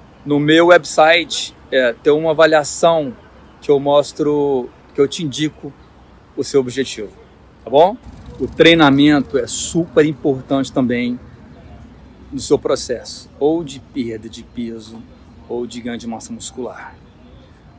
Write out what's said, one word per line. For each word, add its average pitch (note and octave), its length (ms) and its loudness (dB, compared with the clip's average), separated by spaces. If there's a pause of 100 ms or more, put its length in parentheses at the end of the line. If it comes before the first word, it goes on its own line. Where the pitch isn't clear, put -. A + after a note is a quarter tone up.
(240)
No C#3+ 160 0
meu D#3+ 280 4
website, E3 880 2 (160)
é, B2+ 220 2
tem D3 200 2
uma D#3+ 180 0
avaliação D#3 840 2 (440)
que - 120 -2
eu C#3+ 80 4
mostro, C#3+ 920 0 (240)
que C#3+ 80 0
eu C#3 60 2
te F3 160 -8
indico D3 500 -8 (640)
o C3+ 80 -6
seu C#3 160 0
objetivo, B2 520 -6 (520)
tá A2+ 80 -14
bom? F3 260 4 (420)
O B2+ 80 -4
treinamento D3 920 4
é A2+ 80 -6
super - 580 -2
importante C#3 680 -4
também B2 480 -4 (1120)
no C3+ 80 -10
seu C#3 200 0
processo, - 680 -8 (120)
ou E3 240 0
de C#3 160 -14
perda A2+ 500 -10
de A2+ 140 -16
peso, A2+ 580 -12 (480)
ou A#2+ 160 -6
de A#2 160 -12
ganho A#2+ 160 -8
de A2+ 80 -14
massa A2+ 260 -12
muscular. A2+ 640 -14 (840)